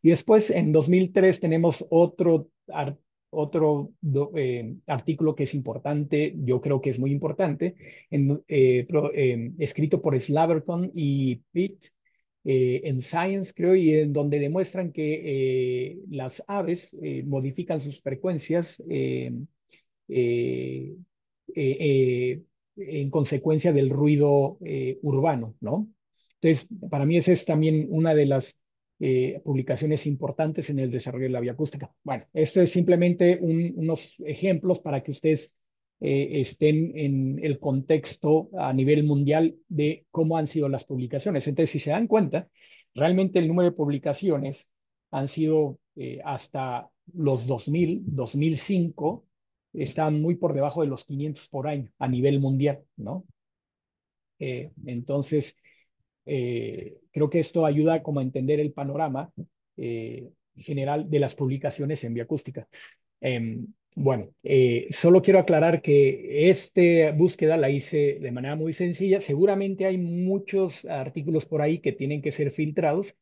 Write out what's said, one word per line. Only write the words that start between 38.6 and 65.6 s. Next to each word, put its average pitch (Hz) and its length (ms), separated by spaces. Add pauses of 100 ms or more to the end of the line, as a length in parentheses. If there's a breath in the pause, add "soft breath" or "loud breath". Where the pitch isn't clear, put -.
nivel 147 320
mundial 147 500 (140)
de 151 420
cómo 160 240
han 156 120
sido 147 200
las 131 160
publicaciones. 135 640
Entonces, 147 220
si 151 100
se 147 120
dan 214 160
cuenta, 190 420 (440 soft breath)
realmente 185 460
el 165 80
número 175 220
de 170 60
publicaciones 143 920 (440)
han 135 180
sido, 156 500 (160)
eh, 127 300
hasta 131 640 (240)
los 135 340
dos 131 220
mil, 170 360
dos - 300
mil 151 220
cinco, 170 680 (480)
están 151 480
muy 170 140
por 170 180
debajo 143 280
de 151 60
los 131 160
quinientos 143 460
por 139 180
año 139 220 (100)
a 131 80
nivel 135 320
mundial, 135 420 (140)
¿no? 143 300 (1120)
Eh, 139 320 (140)
entonces, 139 720 (680 soft breath)
eh, 120 720 (140)
creo 151 180
que 170 100
esto 160 260
ayuda 156 360
como 147 180
a 131 40
entender 135 380
el 151 100
panorama, 139 600 (460)
eh, 117 520 (260)
general 143 540
de 151 100
las 135 160
publicaciones 139 680
en 117 100
bioacústica. 120 540 (520 loud breath)
Em, 120 480 (300)
bueno, 131 320 (140)
eh, 127 480
solo 175 300
quiero 190 180
aclarar 165 420